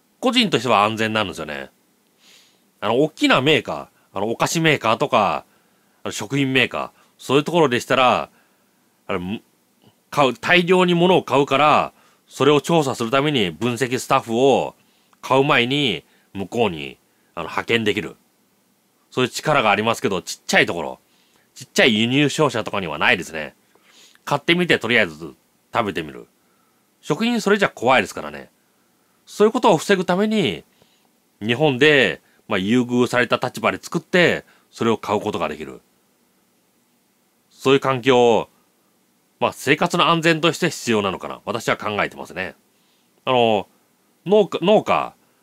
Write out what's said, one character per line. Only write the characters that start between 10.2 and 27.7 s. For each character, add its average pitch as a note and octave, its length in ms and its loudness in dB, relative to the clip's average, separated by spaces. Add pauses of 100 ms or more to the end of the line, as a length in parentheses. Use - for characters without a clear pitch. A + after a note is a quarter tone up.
う、 B2 60 0
大 F3 320 2
量 F3+ 200 4
に F3 100 2
物 F3 220 4
を G3 60 2
買 C3 160 0
う C#3+ 60 2
か C3+ 140 0
ら、 B2 340 2 (340)
そ - 180 -2
れ D3 60 6
を D3 100 4
調 E3 220 2
査 B2+ 120 -2
す A#2+ 80 -6
る A2+ 80 -4
た C3+ 100 2
め D3+ 100 -2
に G2+ 200 0
分 A2+ 220 -4
析 A#2+ 260 -4
ス - 80 -10
タ C#3 100 2
ッ B2 40 0
フ A2+ 140 -6
を A#2 380 2 (480)
買 C3+ 180 0
う C#3 40 2
前 C3+ 240 2
に B2+ 360 -2 (300)
向 F#2+ 140 -8
こ A#2 180 0
う G2 60 0
に、 C#2 260 -12 (380)
あ E2+ 60 -10
の、 - 20 -8
派 F#2 220 -8
遣 A#2 180 0
で G#2 100 0
き F2 80 -4
る。 D2 140 -12 (960)
そ B2+ 100 -2
う B2+ 40 2
い - 20 -6
う - 20 -6
力 D3 320 -2
が A2 80 2
あ G2+ 60 4
り G#2 80 -4
ま A#2 100 0
す - 80 -6
け A#2+ 80 -2
ど、 F2+ 140 -4
ち - 180 -12
っ - 60 -20
ち - 80 -2
ゃ F3 60 4
い C3+ 40 2
と G2+ 80 -8
こ E2+ 80 -6
ろ、 C2 180 -10 (600)
ち - 60 -18
っ - 80 -20
ち G#3 80 2
ゃ F3 40 4
い G#2+ 140 2
輸 A2+ 60 2
入 C3+ 240 0
商 D3+ 200 0
社 A2 140 -4
と - 80 -10
か G#2 80 -4
に F#2 80 -6
は D2 100 -8
な G#2 140 2
い A2 60 2
で E2 80 -8
す D#2+ 80 -18
ね。 D2+ 200 -10 (680)
買 C#3+ 140 -4
っ - 40 -6
て F3 140 0
み F3+ 100 0
て、 D3 140 2
と A2+ 80 -6
り A#2 100 2
あ A2 40 4
え F#2+ 60 0
ず D2+ 280 -16 (380)
食 A#2 140 0
べ F#2+ 60 -6
て E2+ 100 -6
み C#2+ 100 -12
る。 A#1 120 -18 (760)
食 D3+ 240 -4
品 A#3+ 160 -2
そ - 80 -2
れ G#3 80 4
じ G3 80 0
ゃ - 40 -2
怖 B2 300 0